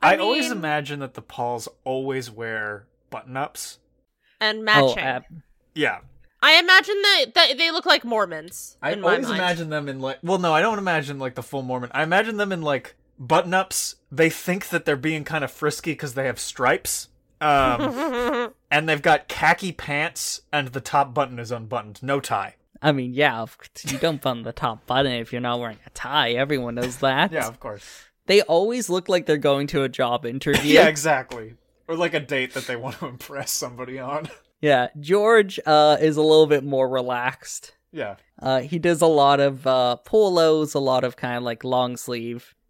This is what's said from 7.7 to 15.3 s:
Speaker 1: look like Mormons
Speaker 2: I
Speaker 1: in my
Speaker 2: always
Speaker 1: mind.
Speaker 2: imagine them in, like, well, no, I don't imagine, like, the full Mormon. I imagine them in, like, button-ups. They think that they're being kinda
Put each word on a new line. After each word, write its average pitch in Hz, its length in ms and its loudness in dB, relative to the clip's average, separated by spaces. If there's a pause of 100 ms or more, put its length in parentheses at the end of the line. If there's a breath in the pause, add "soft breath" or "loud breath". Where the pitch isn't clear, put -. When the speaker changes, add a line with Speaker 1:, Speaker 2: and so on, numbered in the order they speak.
Speaker 1:
look 349 160 -4
like 311 180 4
Mormons 180 760 -6
Speaker 2:
I 147 100 -2
Speaker 1:
in 202 80 -6
my 175 120 2
Speaker 2:
always 247 140 0
Speaker 1:
mind. - 120 -2
Speaker 2:
imagine 170 320 -2
them 151 180 -4
in, 135 120 -8
like, 131 220 -8
well, 180 160 0
no, 175 140 0
I 156 80 4
don't 214 180 2
imagine, 156 400 -2
like, 131 180 -8
the 123 60 -8
full 135 200 -8
Mormon. 127 320 -6
I 139 80 0
imagine 208 340 0
them 202 160 -2
in, 175 80 -6
like, 143 360 -4 (220)
button-ups. 180 760 -2 (160)
They 160 160 4
think 180 400 -6
that 170 160 -4
they're 147 120 0
being 151 280 -4
kinda 147 240 -4